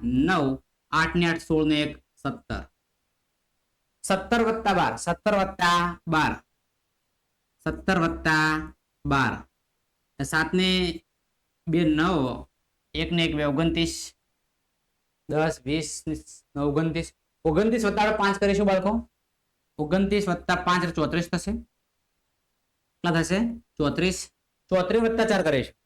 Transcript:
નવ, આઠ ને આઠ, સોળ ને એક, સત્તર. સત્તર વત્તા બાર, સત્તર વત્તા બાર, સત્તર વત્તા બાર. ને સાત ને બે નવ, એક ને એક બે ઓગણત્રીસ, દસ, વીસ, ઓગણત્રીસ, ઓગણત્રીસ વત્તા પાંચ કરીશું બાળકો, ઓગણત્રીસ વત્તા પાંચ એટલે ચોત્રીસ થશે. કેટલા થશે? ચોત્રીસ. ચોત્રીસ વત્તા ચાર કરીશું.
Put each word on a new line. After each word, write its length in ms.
નવ, 400
આઠ 240
ને 140
આઠ, 200
સોળ 160
ને 160
એક, 100
સત્તર. 420
સત્તર 400
વત્તા 260
બાર, 240
સત્તર 380
વત્તા 720
બાર, 360
સત્તર 360
વત્તા 720
બાર. 280
ને 60
સાત 280
ને 500
બે 160
નવ, 600
એક 180
ને 140
એક 100
બે 100
ઓગણત્રીસ, 720
દસ, 360
વીસ, 380
ઓગણત્રીસ, 580
ઓગણત્રીસ 400
વત્તા 260
પાંચ 280
કરીશું 260
બાળકો, 440
ઓગણત્રીસ 500
વત્તા 280
પાંચ 280
એટલે 120
ચોત્રીસ 340
થશે. 220
કેટલા 1700
થશે? 180
ચોત્રીસ. 540
ચોત્રીસ 320
વત્તા 240
ચાર 180
કરીશું. 320